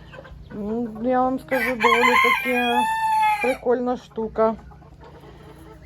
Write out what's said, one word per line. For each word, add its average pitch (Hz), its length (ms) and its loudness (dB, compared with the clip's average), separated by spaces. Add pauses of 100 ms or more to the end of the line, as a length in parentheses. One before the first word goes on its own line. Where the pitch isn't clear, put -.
(540)
Ну, 220 360 -6 (120)
я 254 200 2
вам 262 180 0
скажу, 262 360 -2
доволі 480 380 4 (100)
таки 508 360 0 (840)
прикольна 247 560 0
штука. 220 580 -2 (1300)